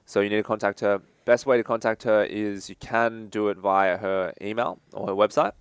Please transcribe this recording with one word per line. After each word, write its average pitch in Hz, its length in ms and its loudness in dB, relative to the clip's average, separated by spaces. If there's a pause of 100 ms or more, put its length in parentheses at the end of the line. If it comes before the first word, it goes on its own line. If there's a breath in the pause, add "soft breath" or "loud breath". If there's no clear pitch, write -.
So - 140 0
you 101 100 0
need 107 60 0
to 107 60 0
contact 104 380 -2
her. 101 220 0 (240)
Best 120 180 4
way 131 140 4
to 113 60 0
contact 113 400 -2
her 107 200 4
is 101 460 -6
you 92 60 -16
can 113 520 -2
do 107 200 -2
it 95 100 -2
via 95 400 2
her 95 420 -2
email 104 380 -4 (160)
or 104 140 -8
her 98 60 -4
website. 107 460 2